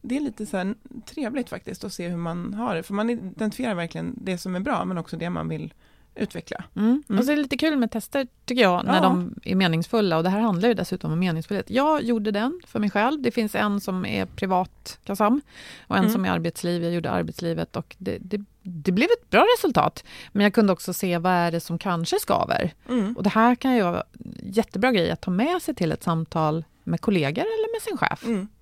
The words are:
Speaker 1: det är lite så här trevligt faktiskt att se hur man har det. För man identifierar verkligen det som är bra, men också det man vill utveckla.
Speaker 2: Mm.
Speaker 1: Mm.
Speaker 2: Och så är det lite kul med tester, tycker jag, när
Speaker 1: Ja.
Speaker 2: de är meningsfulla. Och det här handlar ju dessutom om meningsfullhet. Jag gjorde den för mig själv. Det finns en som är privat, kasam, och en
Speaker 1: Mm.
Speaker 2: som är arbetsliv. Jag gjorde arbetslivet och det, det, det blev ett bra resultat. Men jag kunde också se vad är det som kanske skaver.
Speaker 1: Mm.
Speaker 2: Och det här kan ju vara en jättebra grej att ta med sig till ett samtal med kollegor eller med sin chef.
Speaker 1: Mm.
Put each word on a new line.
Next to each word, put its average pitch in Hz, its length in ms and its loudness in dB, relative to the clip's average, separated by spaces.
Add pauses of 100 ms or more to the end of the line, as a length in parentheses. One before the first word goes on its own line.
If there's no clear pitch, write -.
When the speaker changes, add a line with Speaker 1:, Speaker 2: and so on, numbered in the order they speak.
Speaker 1:
det 226 160 -4
är 302 40 -2
lite 226 240 -6
så 202 120 -4
här 190 180 -2 (300)
trevligt 254 440 -4
faktiskt - 340 -10
att 196 100 -8
se 175 140 -8
hur 175 100 -4
man 175 360 -6
har 220 220 -4
det. 165 80 -4
För - 100 -8
man 214 160 0
identifierar 220 640 -4
verkligen 170 460 -6
det 185 160 -4
som 185 180 -6
är 180 40 -2
bra, 196 260 -2
men 180 120 -4
också 165 200 -8
det 165 120 -6
man 160 200 -4
vill 160 240 -8 (420)
utveckla. - 480 -8 (120)
Speaker 2:
Mm. 240 340 2
Speaker 1:
Mm. 196 100 2
Speaker 2:
Och 247 60 4
så 285 60 2
är 302 40 4
det 302 60 0
lite 277 160 -4
kul 311 200 2
med 233 140 0
tester, 254 360 -4 (180)
tycker 247 180 2
jag, 180 220 4
när - 100 4
Speaker 1:
Ja. 185 60 6
Speaker 2:
de 180 320 4 (100)
är - 120 -2
meningsfulla. 175 640 2
Och 165 60 2
det 180 60 2
här 196 100 2
handlar 214 300 2
ju 233 40 4
dessutom 180 380 -2
om 160 80 0
meningsfullhet. 180 500 -2
Jag 285 340 2
gjorde 226 280 0
den 247 360 -2
för - 120 -4
mig 208 100 2
själv. 262 320 0
Det 240 100 0
finns 214 240 -2
en 202 260 2
som 185 240 -4
är 190 200 -2
privat, - 760 -2
kasam, 214 380 2 (460)
och - 80 -2
en 190 80 6
Speaker 1:
Mm. 185 100 4
Speaker 2:
som 190 120 0
är 190 40 0
arbetsliv. 170 540 -2
Jag 170 100 0
gjorde 170 180 -2
arbetslivet 165 640 -4
och - 240 -8
det, 185 220 -6
det, 202 200 -6 (200)
det 175 300 -4
blev 208 140 2 (160)
ett - 80 -20
bra 247 160 6 (120)
resultat. - 460 0 (280)
Men 202 120 2
jag 208 100 6
kunde 202 200 6
också 175 200 -6
se 175 240 -2
vad 175 160 2
är 170 180 2
det 170 80 -2
som 170 180 -6
kanske 175 420 0
skaver. - 540 0 (160)
Speaker 1:
Mm. 233 280 0
Speaker 2:
Och - 60 -6
det 202 60 4
här 233 260 4
kan 262 200 2
ju 220 80 4
vara 175 200 0 (160)
en - 320 -12
jättebra 220 400 2
grej 180 200 4
att 165 100 -4
ta 185 100 -4
med 294 300 2
sig 294 140 -4
till 160 160 0
ett 160 120 -6
samtal 160 600 0 (200)
med 170 180 -2
kollegor 170 420 0
eller 440 320 -2
med 427 60 -6
sin 392 160 -6
chef. - 280 -4
Speaker 1:
Mm. 208 220 -4 (140)